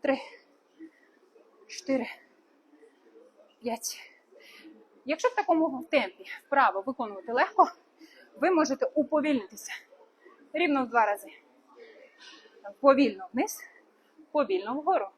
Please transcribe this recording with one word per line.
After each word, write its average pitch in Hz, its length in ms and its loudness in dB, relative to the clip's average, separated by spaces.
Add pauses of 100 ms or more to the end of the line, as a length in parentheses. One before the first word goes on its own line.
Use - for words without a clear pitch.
Три. - 160 0 (1500)
Чотири. 254 400 -4 (1500)
П'ять. - 500 -10 (960)
Якщо 311 220 -2
в 508 80 0
такому 320 560 0
темпі 226 340 -2 (200)
вправо 202 360 2
виконувати 214 520 -8
легко, 349 380 4 (640)
ви 339 160 2
можете 285 340 2
уповільнитися. 277 880 -2 (840)
Рівно 294 320 2
в 226 40 -12
два 226 160 4
рази. 208 220 -4 (1500)
Повільно 247 540 4
вниз, 285 260 -4 (720)
повільно 202 420 -2
вгору. 294 340 0 (100)